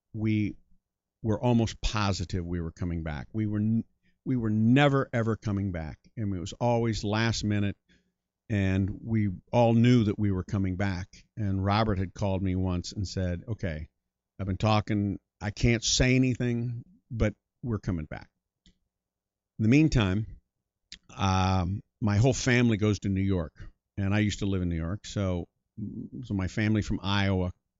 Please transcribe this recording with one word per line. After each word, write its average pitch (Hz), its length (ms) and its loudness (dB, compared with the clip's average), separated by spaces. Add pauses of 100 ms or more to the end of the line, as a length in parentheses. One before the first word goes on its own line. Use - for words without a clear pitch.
(140)
we 107 400 0 (680)
were 110 180 0
almost 117 420 2
positive 95 640 -2
we 87 140 -4
were 80 100 -6
coming 85 320 -6
back. 76 300 -8
We 110 140 -2
were 104 120 -2
n-, 107 260 2 (400)
we 127 120 0
were 113 140 0
never, 131 600 4
ever 113 240 0
coming 98 360 -2
back. 80 260 -8 (180)
And 104 180 -4
it 90 60 -6
was 87 140 -8
always 117 500 0
last 110 400 0
minute. 104 320 -2 (720)
And 95 540 0
we 110 280 0 (200)
all 120 220 4
knew 117 320 6
that 101 140 0
we 104 120 0
were 90 140 -2
coming 95 320 -2
back. 95 320 -4 (300)
And 98 260 -2
Robert 104 340 2
had 92 160 -4
called 95 280 -2
me 92 120 0
once 92 380 -2
and 98 160 -6
said, 90 400 -4
"Okay, 80 400 -6 (500)
I've 98 80 -6
been 95 120 -2
talking. 107 600 2 (220)
I 107 100 -4
can't 117 320 2
say 131 340 2
anything, 120 680 -2 (260)
but 107 220 0 (300)
we're 110 160 -2
coming 85 260 -4
back." - 240 -14 (1300)
In 110 40 0
the 107 80 2
meantime, 117 560 4 (880)
um, 95 640 0 (200)
my 101 180 2
whole 127 160 4
family 120 420 2
goes 104 240 2
to 101 80 -6
New 95 140 0
York, 92 300 -2 (440)
and 98 180 -2
I 104 40 2
used 104 220 0
to 104 60 -4
live 98 140 -2
in 90 80 -2
New 85 80 -2
York. 82 300 -6
So, 92 400 -4 (800)
so 104 100 -6
my 92 140 -2
family 107 340 2
from 98 200 -4
Iowa 98 500 0 (280)